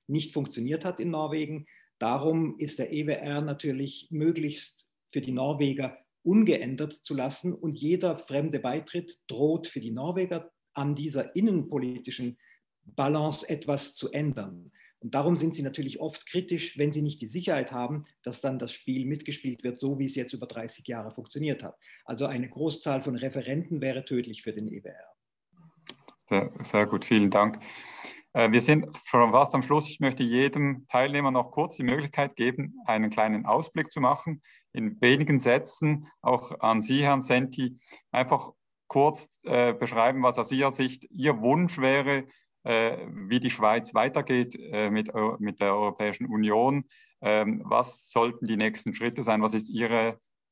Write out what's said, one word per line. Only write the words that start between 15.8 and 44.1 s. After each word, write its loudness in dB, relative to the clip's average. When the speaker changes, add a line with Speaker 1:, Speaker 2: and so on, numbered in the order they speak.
Speaker 1:
oft -10
kritisch, -6
wenn 0
sie -2
nicht -4
die -10
Sicherheit -4
haben, -6
dass -10
dann -4
das -8
Spiel -6
mitgespielt -8
wird, -6
so -2
wie -2
es -6
jetzt -6
über -10
dreißig -12
Jahre -10
funktioniert -6
hat. -12
Also -4
eine -4
Großzahl -4
von -4
Referenten -4
wäre -4
tödlich -4
für -8
den -8
E -14
W -14
R. -20
Speaker 2:
Sehr, -2
sehr 2
gut, -2
vielen 4
Dank. 4
Äh, 4
wir 8
sind 4
schon 6
fast 6
am 4
Schluss. 2
Ich -10
möchte 2
jedem 2
Teilnehmer 2
noch 2
kurz -2
die -6
Möglichkeit 0
geben, -2
einen 2
kleinen 0
Ausblick 0
zu -4
machen. 0
In -4
wenigen 6
Sätzen, 2
auch 0
an 4
Sie, 2
Herrn 4
Senti, 0
einfach 2
kurz, 4
äh, 4
beschreiben, 2
was 4
aus -2
Ihrer 2
Sicht -4
Ihr 0
Wunsch 2
wäre, 2
äh, 2
wie 2
die 0
Schweiz 2
weitergeht, 2